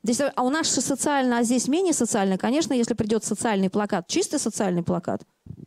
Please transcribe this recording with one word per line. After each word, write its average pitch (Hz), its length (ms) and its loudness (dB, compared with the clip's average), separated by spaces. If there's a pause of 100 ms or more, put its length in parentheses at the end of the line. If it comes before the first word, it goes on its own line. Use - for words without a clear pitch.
Здесь, 233 180 0
а 269 220 -2
у 254 80 2
нас 320 240 0
же 262 80 0
социально, 262 560 0
а 240 60 2
здесь 240 220 0
менее 330 280 2
социально. 196 420 2
Конечно, 277 380 0
если 240 180 2
придет 220 320 0
социальный 196 460 0
плакат, 202 360 -2
чистый 330 320 -2
социальный 185 440 0
плакат, 170 400 -4 (440)